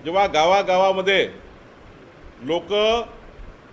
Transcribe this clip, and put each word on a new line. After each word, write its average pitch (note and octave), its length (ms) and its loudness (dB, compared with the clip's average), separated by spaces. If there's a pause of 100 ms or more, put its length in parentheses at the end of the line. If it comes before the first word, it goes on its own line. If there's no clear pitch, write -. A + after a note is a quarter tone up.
जेव्हा F#3+ 220 0
गावागावामध्ये F#3 1040 2 (1120)
लोक E3+ 300 -6 (1000)